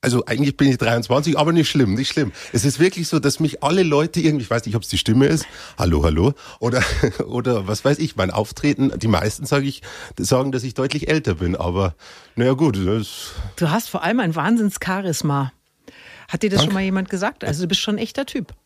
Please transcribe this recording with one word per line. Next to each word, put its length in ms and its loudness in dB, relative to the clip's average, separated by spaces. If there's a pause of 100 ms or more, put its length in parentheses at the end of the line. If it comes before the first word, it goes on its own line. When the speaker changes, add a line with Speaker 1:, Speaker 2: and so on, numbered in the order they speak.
Speaker 1:
„Also 240 2
eigentlich 320 0
bin 120 4
ich 100 2
dreiundzwanzig, 580 2
aber 140 4
nicht 180 2
schlimm, 240 2
nicht 160 -2
schlimm.“ 220 0 (200)
Es 140 0
ist 140 0
wirklich 280 2
so, 120 0
dass 200 0
mich 220 -2
alle 220 4
Leute 380 2
irgendwie, 240 2
ich 40 -16
weiß 160 0
nicht, 100 -4
ob's 120 -2
die 100 -4
Stimme 300 4
ist, 180 2 (320)
„Hallo, 260 2
hallo“, 300 4 (260)
oder, 220 0 (220)
<laughs> 240 -2
oder 400 -2
was 180 -2
weiß 140 2
ich, 160 -4
mein 160 0
Auftreten, 640 0
die 100 -2
meisten, 380 0
sag 200 0
ich, 180 -6 (340)
sagen, 340 2
dass 120 -2
ich 100 -8
deutlich 360 -2
älter 260 0
bin, 200 -2
aber 380 -2 (420)
na 100 2
ja, 80 4
gut, 220 2
das 580 -4 (240)
Speaker 2:
Du 120 0
hast 200 -2
vor 140 -6
allem 180 0
ein 140 0
Wahnsinns-Charisma. 1160 0 (760)
Hat 140 -4
dir 60 2
das 100 2
Speaker 1:
Danke. 120 2
Speaker 2:
schon 40 -2
mal 80 0
jemand 260 -2
gesagt? 340 -4
Also 200 -4
du 40 -2
bist 140 0
schon 140 -2
ein 20 -4
echter 280 -6
Typ. 280 -8 (120)